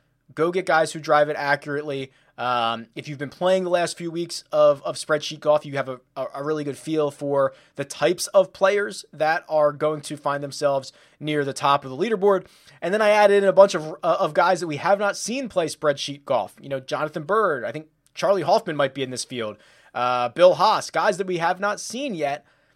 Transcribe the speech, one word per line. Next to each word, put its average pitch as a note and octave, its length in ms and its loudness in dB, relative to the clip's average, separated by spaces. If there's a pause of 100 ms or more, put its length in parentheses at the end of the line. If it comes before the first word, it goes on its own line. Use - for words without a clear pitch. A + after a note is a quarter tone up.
(340)
Go E3 180 0
get F#3 140 -2
guys D#3+ 260 2
who D#3+ 80 -10
drive D3 300 4
it D3+ 80 -4
accurately. C#3+ 720 -4 (280)
Um, A#2 560 -2
if B2 120 -12
you've C#3+ 120 -10
been C#3+ 100 -8
playing F#3 360 0
the F3 40 -6
last E3+ 280 -2
few E3+ 120 -10
weeks E3 420 -8
of, D3+ 300 4
of D#3+ 140 -6
spreadsheet D3+ 460 -4
golf, D3+ 220 2
you D3 100 -12
have C3 160 -4
a, B2+ 100 -10 (160)
a, C3 100 -6 (100)
a C#3 80 -8
really D3+ 200 -4
good C#3 140 -8
feel D3+ 340 -2
for C#3 420 0 (220)
the C#3 100 -6
types E3+ 420 -2
of F#3+ 240 2
players G3+ 600 -2
that D#3 340 -2
are D3+ 240 2
going D3+ 300 -4
to C#3+ 160 -12
find C#3+ 260 -4
themselves C#3 480 -2 (280)
near D3 260 -2
the C3+ 80 -4
top C#3+ 320 2
of C3 60 -12
the C3 60 -10
leaderboard. F#3+ 500 0 (340)
And E3+ 100 -4
then G#3+ 100 2
I G#3 80 4
added G3+ 340 6
in G3 60 4
a F#3 40 4
bunch F#3+ 220 8
of, D#3 80 -4 (180)
uh, F3 180 2
of E3 140 -2
guys F3 280 2
that F3 60 -6
we D3 100 -4
have F#3+ 200 2
not G3+ 200 -2
seen B3+ 320 -6
play E3 180 -2
spreadsheet C#3+ 580 -4
golf. A2 340 -2
You C#3 100 -18
know, C3+ 100 -6
Jonathan D3+ 440 -6
Byrd, E3+ 400 0
I A2 80 -6
think D#3 160 -12 (280)
Charlie F3+ 260 0
Hoffman E3+ 360 0
might C3+ 180 0
be C3+ 80 -4
in B2+ 80 -6
this B2+ 140 -8
field. A2 320 -8 (360)
Uh, B2 360 0
Bill E3+ 260 6
Haas, F3+ 340 2
guys F3 280 0
that F#3+ 100 -6
we F3+ 100 -2
have F3 220 0
not G3+ 200 -2
seen B3 360 -8
yet D3 280 -4 (320)